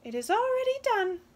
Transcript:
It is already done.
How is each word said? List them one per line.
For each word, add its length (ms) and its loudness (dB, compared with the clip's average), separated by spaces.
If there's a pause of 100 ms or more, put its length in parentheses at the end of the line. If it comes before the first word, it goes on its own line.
It 100 -12
is 160 -6
already 520 2
done. 380 0 (160)